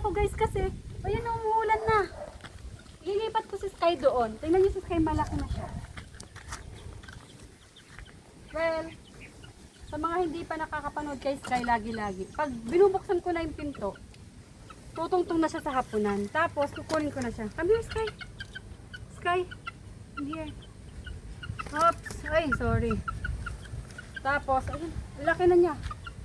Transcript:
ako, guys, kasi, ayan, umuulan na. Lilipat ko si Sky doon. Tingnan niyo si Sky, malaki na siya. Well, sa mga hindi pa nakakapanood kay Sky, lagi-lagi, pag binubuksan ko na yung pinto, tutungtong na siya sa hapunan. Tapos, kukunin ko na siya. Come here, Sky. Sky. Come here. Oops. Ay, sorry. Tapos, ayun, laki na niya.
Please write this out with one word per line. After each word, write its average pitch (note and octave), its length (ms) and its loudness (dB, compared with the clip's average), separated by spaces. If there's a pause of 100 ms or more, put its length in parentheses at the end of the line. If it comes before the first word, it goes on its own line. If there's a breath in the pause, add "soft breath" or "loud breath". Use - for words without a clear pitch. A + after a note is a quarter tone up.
ako, G#4+ 80 2
guys, G4+ 240 2
kasi, G4 320 2 (400)
ayan, A4 240 0
umuulan A4 560 2
na. A4 140 6 (1040)
Lilipat G#4+ 420 0
ko - 140 -10
si G4 100 -4
Sky F4 300 4
doon. A#3+ 420 4
Tingnan F4 220 6
niyo G4 100 6
si F#4 80 -4
Sky, E4+ 160 0
malaki D#4 380 2
na C#4+ 160 -2
siya. - 140 -4 (3000)
Well, D#4+ 320 2 (1080)
sa - 40 -2
mga E4 180 2 (100)
hindi E4 160 -4
pa D#4+ 160 -4
nakakapanood D4 640 -4
kay C#4 160 0
Sky, B3+ 240 0
lagi-lagi, G#3+ 720 0
pag D4 160 0 (160)
binubuksan F#4+ 560 6
ko F4+ 80 0
na E4 160 0
yung D4 80 -6
pinto, C4+ 400 -4 (1000)
tutungtong E4 480 2
na D#4 80 4
siya D#4 120 -4
sa C#4+ 160 -2
hapunan. G#3 400 2 (120)
Tapos, D4 440 2
kukunin D#4 400 0
ko C4 80 -2
na A#3+ 80 -2
siya. A3 240 -6
Come E4 160 2
here, A4+ 160 4
Sky. A4 200 -2 (1120)
Sky. F4 220 2 (720)
Come C#4+ 160 -6
here. D#4 200 -6 (1200)
Oops. E4 360 4 (200)
Ay, D#4+ 240 6
sorry. A3+ 400 4 (1300)
Tapos, C4+ 480 2
ayun, D#4 220 -4 (340)
laki E4+ 240 4
na F4+ 80 10
niya. F4 160 8 (500)